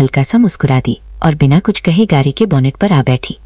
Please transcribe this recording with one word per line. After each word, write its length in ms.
हल्का 220
सा 160
मुस्कुरा 420
दी 200
और 120
बिना 240
कुछ 220
कहे 260
गाड़ी 260
के 140
bonnet 300
पर 160
आ 100
बैठी। 420